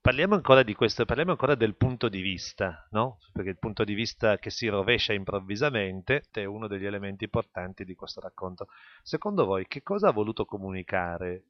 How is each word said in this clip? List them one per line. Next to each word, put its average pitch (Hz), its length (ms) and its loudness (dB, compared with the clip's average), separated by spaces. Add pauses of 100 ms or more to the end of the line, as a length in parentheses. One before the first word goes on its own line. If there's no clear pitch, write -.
Parliamo 151 340 4
ancora 135 280 8
di 107 120 2
questo, 117 300 2
parliamo 147 280 0
ancora 139 220 2
del 110 220 2
punto 123 320 2
di 98 140 -4
vista, 92 720 -6
no? 113 260 -2 (160)
Perché 95 160 -4
il 90 80 -6
punto 110 260 -2
di 101 80 -4
vista 104 460 0
che - 100 -10
si - 180 -6
rovescia 104 460 2
improvvisamente 101 1080 -2 (100)
è 104 140 -4
uno 107 220 -8
degli 98 180 -4
elementi 101 380 -6
importanti 95 600 -6
di 92 100 -12
questo - 280 -14
racconto. 92 460 -10 (340)
Secondo 185 420 0
voi 95 220 0
che - 160 -10
cosa 202 260 2
ha 151 40 4
voluto 107 340 0
comunicare 92 1040 -6